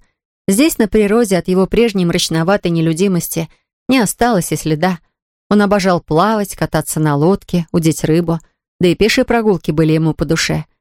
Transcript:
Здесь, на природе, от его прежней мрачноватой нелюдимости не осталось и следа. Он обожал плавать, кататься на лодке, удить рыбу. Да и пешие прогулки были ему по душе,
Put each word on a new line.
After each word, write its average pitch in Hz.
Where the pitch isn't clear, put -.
Здесь, 247
на -
природе, 214
от 170
его 185
прежней 202
мрачноватой 175
нелюдимости 165
не 262
осталось 226
и 160
следа. 160
Он 208
обожал 190
плавать, 202
кататься -
на 151
лодке, 175
удить 165
рыбу. 165
Да 185
и 170
пешие 226
прогулки 214
были 156
ему 160
по -
душе, 156